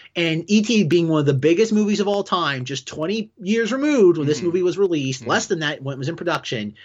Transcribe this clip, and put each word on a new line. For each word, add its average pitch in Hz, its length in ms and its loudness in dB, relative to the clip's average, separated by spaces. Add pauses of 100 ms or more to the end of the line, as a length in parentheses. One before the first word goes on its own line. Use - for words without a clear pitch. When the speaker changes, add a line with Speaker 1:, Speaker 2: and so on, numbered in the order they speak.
(160)
Speaker 1:
And 165 340 -2
E 214 120 4
T 214 240 2
being 165 240 2
one 156 100 2
of 147 60 2
the 143 80 4
biggest 170 400 2
movies 208 260 2
of 196 80 0
all 202 160 0
time, 147 400 -4
just 131 240 -8
twenty 196 500 -6
years 220 360 0
removed 262 440 4
when 143 100 0
this 151 100 2
Speaker 2:
Mm-hmm. 180 80 -4
Speaker 1:
movie 175 180 0
was 175 140 0
released, 151 420 0
Speaker 2:
Mm-hmm. 113 100 -8
Speaker 1:
less 202 180 0
than 175 120 -2
that 147 240 -4
when 135 120 -6
it 127 40 -12
was 131 80 -6
in 165 80 -6
production, 135 680 -6